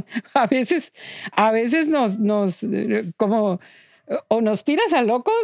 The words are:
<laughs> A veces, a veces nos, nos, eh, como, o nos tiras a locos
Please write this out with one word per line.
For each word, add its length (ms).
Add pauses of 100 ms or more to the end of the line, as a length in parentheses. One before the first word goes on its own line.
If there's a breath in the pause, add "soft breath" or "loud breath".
(120)
<laughs> 220
A 120
veces, 460 (400 loud breath)
a 180
veces 380
nos, 320
nos, 420
eh, 540
como, 420 (720 loud breath)
o 120
nos 220
tiras 300
a 100
locos 420